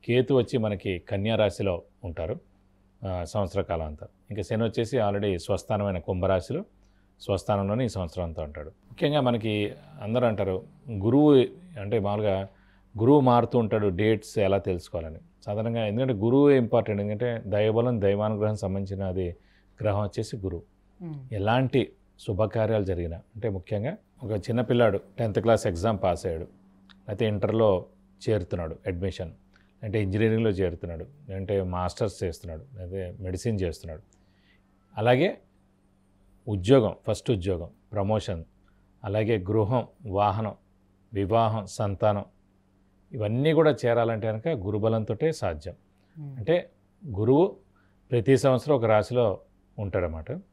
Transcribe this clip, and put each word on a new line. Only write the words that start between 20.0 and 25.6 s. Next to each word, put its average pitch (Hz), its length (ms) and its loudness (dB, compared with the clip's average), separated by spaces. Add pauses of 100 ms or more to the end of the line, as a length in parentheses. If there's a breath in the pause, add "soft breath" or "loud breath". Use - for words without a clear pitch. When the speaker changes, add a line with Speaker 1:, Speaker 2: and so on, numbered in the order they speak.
Speaker 1:
వచ్చేసి 113 280 -8 (100)
గురువు. 87 180 -6 (400)
Speaker 2:
Hmm. 156 160 -12 (180)
Speaker 1:
ఎలాంటి 120 440 2 (420)
శుభకార్యాలు 107 680 0
జరిగినా, 85 260 -4 (180)
అంటే 110 120 -6 (100)
ముఖ్యంగా 107 360 -4 (300)
ఒక 104 80 -6
చిన్న 113 300 -2
పిల్లాడు 117 380 4 (200)
టెన్త్ 110 260 0
క్లాస్ 113 220 4